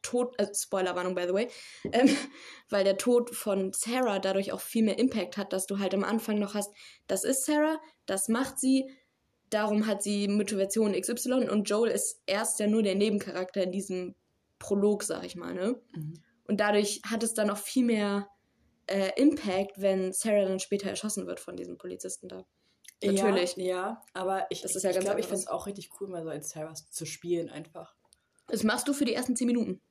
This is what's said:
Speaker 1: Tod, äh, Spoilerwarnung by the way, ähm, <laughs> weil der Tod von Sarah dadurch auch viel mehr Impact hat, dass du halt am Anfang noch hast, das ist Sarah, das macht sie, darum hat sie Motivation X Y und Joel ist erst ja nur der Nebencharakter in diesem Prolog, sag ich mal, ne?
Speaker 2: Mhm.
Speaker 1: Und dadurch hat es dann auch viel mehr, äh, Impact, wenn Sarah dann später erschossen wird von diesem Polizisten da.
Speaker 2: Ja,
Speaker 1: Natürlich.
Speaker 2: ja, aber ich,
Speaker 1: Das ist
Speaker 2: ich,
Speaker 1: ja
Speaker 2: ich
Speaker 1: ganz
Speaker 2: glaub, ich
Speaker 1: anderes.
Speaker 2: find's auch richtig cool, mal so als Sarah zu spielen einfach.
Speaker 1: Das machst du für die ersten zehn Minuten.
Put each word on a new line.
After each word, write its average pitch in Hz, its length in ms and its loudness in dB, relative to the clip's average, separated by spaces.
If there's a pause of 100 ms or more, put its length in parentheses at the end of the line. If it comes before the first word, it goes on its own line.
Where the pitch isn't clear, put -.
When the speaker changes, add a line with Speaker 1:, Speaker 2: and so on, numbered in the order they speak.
Speaker 1:
Tod, 247 380 0
äh, 202 120 2
Spoilerwarnung 185 600 -2
by 180 140 0
the 180 60 0
way, 226 140 2 (440)
ähm, 254 180 8
<laughs> - 600 -4
weil 202 140 2
der 196 140 4
Tod 240 380 4
von 190 360 0
Sarah 233 460 0
dadurch 196 340 0
auch - 100 -8
viel 226 220 2
mehr 208 140 4
Impact 220 400 0
hat, 196 160 -4
dass 190 140 -2
du 196 100 -2
halt 196 160 0
am 196 100 2
Anfang 214 360 0
noch 208 160 -2
hast, 202 180 -4 (320)
das 190 180 -2
ist 262 220 0
Sarah, 302 340 2 (280)
das 196 220 -2
macht 247 300 0
sie, 262 300 2 (600)
darum 214 340 2
hat 202 160 0
sie 202 260 0
Motivation 208 680 2
X - 120 -2
Y 247 440 0
und 208 180 2
Joel 214 220 2
ist - 340 -2
erst 214 340 -2
ja 214 60 2
nur 214 160 4
der 190 140 2
Nebencharakter 196 680 0
in 180 100 0
diesem 185 440 -6 (420)
Prolog, 202 460 2
sag 180 200 -4
ich 180 120 -12
mal, 175 180 -8
ne? 190 260 -2 (160)
Speaker 2:
Mhm. 160 200 -8 (320)
Speaker 1:
Und 208 120 0
dadurch 208 460 2
hat 220 180 -2
es 220 120 -2
dann 214 160 2
auch 208 60 -2
viel 247 280 0
mehr, 202 420 0 (600)
äh, 190 280 0
Impact, 202 640 2
wenn 190 340 2
Sarah 208 320 2
dann 190 140 0
später 196 300 -2
erschossen 202 380 -4
wird 175 120 -8
von 180 160 -14
diesem 180 220 -10
Polizisten 185 500 -12
da. 185 160 -14 (600)
Speaker 2:
Ja, 202 100 4
Speaker 1:
Natürlich. 190 420 2
Speaker 2:
ja, 185 460 -2 (120)
aber 190 360 -2
ich, 180 120 -6
Speaker 1:
Das 185 100 -6
ist - 60 -2
Speaker 2:
ich, 185 60 -4
Speaker 1:
ja 190 60 4
Speaker 2:
ich 180 60 2
Speaker 1:
ganz 190 100 2
Speaker 2:
glaub, 202 140 2
ich - 60 -2
Speaker 1:
anderes. 190 180 -4
Speaker 2:
find's - 40 -8
auch - 200 -6
richtig 202 240 -12 (100)
cool, 196 80 -6
mal 170 140 -8
so 160 60 -6
als 151 200 -8
Sarah 156 240 -10
zu - 320 -12
spielen 170 440 -4
einfach. - 460 -16 (520)
Speaker 1:
Das - 160 0
machst 220 240 2
du 285 60 2
für 277 120 2
die 233 80 0
ersten 254 220 0
zehn 247 120 0
Minuten. 226 320 0 (120)